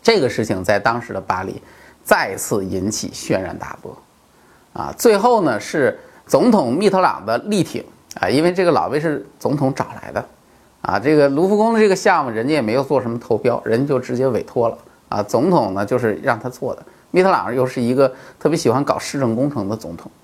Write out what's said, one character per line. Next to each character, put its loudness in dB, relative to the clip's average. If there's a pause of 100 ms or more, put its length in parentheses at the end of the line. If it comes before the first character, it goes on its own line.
这 4
个 2
事 -2
情 -4
在 2
当 0
时 -12
的 -4
巴 -4
黎 -10 (440)
再 2
次 -4
引 -4
起 -6
轩 -2
然 -8
大 -12
波。 -16 (760)
啊， -8
最 0
后 2
呢， -2
是 -2 (280)
总 4
统 4
密 2
特 2
朗 -2
的 -2
力 0
挺， -6 (360)
啊， 0
因 2
为 2
这 0
个 4
老 0
贝 -2
是 -4 (140)
总 -2
统 0
找 -4 (160)
来 -14
的。 -6 (580)
啊， -2
这 2
个 6
卢 2
浮 2
宫 2
的 4
这 6
个 4
项 2
目， -4
人 -2
家 2
也 2
没 0
有 2
做 0
什 -4
么 -4
投 -2
标， 0
人 2
家 0
就 0
直 -4
接 2
委 0
托 0
了。 -6 (300)
啊， -2
总 2
统 2
呢， -2
就 0
是 0
让 0
他 -8
做 -6
的。 -18 (280)
密 4
特 4
朗 0
又 2
是 -4
一 0
个 4 (280)
特 0
别 2
喜 2
欢 2
搞 2
市 -6
政 0
工 0
程 -4
的 -4
总 -12
统。 -18 (140)